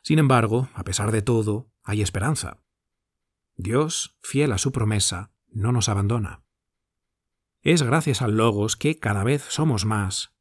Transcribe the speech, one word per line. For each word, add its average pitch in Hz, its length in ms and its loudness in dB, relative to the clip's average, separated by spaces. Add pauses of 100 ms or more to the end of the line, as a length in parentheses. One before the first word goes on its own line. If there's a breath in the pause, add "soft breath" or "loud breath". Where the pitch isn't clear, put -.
Sin 156 160 2
embargo, 127 560 4
a - 80 -8
pesar 101 300 -2
de 110 100 0
todo, 110 480 0 (120)
hay 104 200 -2
esperanza. 101 600 -4 (960)
Dios, 127 640 -4
fiel 139 320 -2
a 95 60 0
su 135 140 -2
promesa, 104 600 -2 (160)
no 113 240 -2
nos 120 160 0
abandona. 104 560 -2 (1160)
Es 160 220 4
gracias 135 400 2
al 110 140 2
Logos 110 400 2
que 156 220 -2
cada 101 260 -2
vez 135 240 0
somos 147 360 0
más 104 560 -2